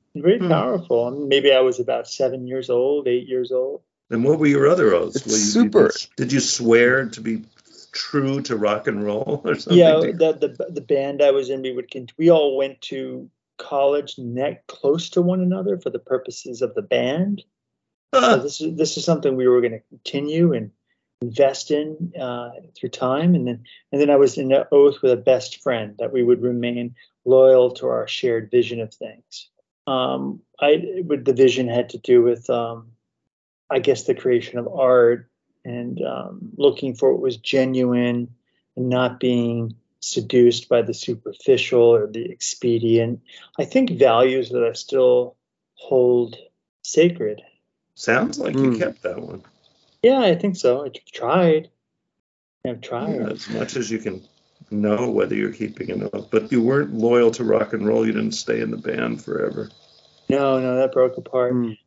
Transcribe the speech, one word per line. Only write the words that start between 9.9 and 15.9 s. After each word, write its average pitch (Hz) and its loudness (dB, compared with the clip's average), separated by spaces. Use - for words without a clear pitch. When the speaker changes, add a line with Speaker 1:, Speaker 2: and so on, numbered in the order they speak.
Speaker 2:
Did 170 -2
Speaker 1:
the, 160 2
the, 147 -6
the 143 -12
band 139 -4
I 143 4
was 135 0
in, 135 -6
we 131 -8
would 123 -10
con-, 123 -14
we 160 2
all 147 4
went 135 -4
to 131 -12
college 143 -2
ne-, 127 -6
close 156 -2
to 175 2
one 180 0
another 185 -2
for 143 -8